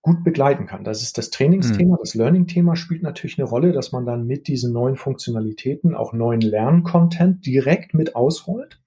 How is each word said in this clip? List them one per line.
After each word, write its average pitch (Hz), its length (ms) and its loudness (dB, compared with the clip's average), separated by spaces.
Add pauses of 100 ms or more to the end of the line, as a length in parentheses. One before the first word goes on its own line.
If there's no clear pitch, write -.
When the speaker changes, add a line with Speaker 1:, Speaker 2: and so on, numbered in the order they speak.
Speaker 1:
gut 170 200 2
begleiten 139 440 2
kann. 101 180 -12
Das 110 180 -6
ist - 160 -8
das - 120 -8
Trainingsthema, 165 640 4
Speaker 2:
Mhm. - 60 -2
Speaker 1:
das - 140 -12
Learning-Thema 170 640 2
spielt 165 260 -6
natürlich 143 360 -8
eine 127 100 -4
Rolle, 156 240 2
dass 135 200 -4
man 123 140 -4
dann 120 200 -4
mit 139 220 -6
diesen 120 240 -2
neuen 127 240 0
Funktionalitäten 123 960 -4
auch 110 180 -6
neuen 117 280 0
Lerncontent 170 1040 2
direkt 135 480 0
mit 160 220 0
ausrollt. 165 720 -4